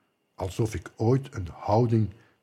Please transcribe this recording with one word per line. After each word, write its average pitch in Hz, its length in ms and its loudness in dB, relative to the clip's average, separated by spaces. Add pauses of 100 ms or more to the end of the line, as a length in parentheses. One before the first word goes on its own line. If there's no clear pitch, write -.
(360)
alsof 98 400 -2
ik - 200 -10
ooit 131 380 0
een 90 140 -6
houding 110 640 2 (300)